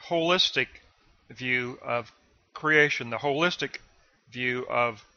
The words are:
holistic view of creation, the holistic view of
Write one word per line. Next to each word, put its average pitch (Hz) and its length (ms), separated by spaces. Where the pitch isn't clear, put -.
holistic 170 600
view 123 520
of 120 280
creation, 147 560
the 113 80
holistic 147 600
view 123 380
of 120 360